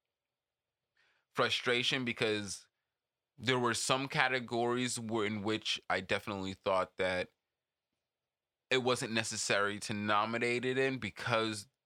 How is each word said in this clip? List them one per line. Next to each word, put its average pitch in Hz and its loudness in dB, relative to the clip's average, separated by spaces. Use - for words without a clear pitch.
frustration 123 2
because 107 -2
there 127 2
were 120 2
some 135 0
categories 123 0
where, 110 0
in 104 -4
which 107 -2
I 92 2
definitely 95 -4
thought 92 2
that 92 0
it 127 2
wasn't 120 0
necessary 104 0
to - -6
nominate 113 0
it 127 -2
in 135 0
because 110 -2